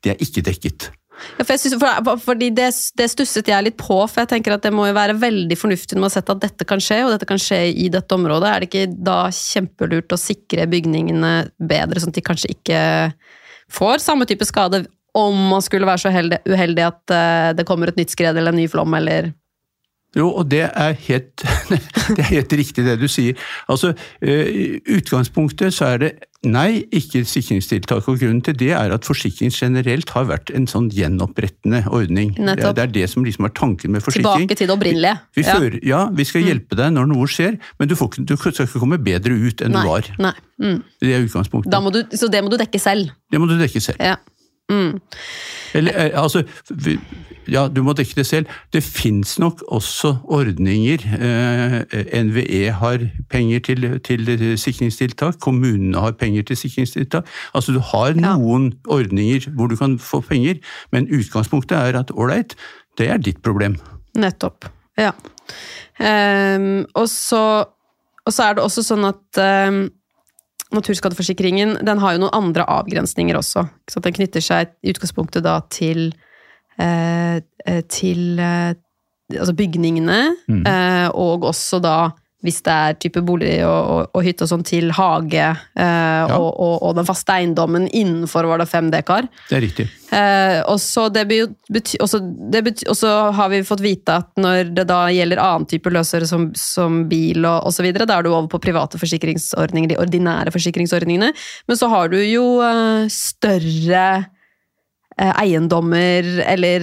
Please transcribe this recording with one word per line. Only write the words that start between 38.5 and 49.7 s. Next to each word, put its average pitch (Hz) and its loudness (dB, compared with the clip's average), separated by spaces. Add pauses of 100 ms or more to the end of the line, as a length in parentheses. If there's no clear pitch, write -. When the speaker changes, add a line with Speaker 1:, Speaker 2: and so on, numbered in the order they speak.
Speaker 1:
ikke 123 -2
komme 143 2
bedre 98 0
ut 120 -2
enn 117 0
Speaker 2:
Nei, 98 2
Speaker 1:
du - 2
var. - -2
Speaker 2:
nei. 190 0 (260)
Mm. - 0 (220)
Speaker 1:
Det 131 2
er 127 2
utgangspunktet. 107 -2
Speaker 2:
Da 196 4
må 196 0
du, 226 0
så 220 -2
det 202 2
må 202 -2
du 233 0
dekke 214 -2
selv. 196 0 (180)
Speaker 1:
Det 151 0
må 170 4
du 165 2
dekke 117 0
selv. - -4
Speaker 2:
Ja. 185 0 (520)
Mm. 196 0 (760)
Speaker 1:
Eller, 165 2
eh, 151 0
altså, 151 2 (240)
vi, - -2 (480)
ja, 135 2
du 135 0
må 143 2
dekke 139 -2
det 143 0
selv. 156 0 (260)
Det 156 0
finnes - -2
nok 170 0
også 123 -2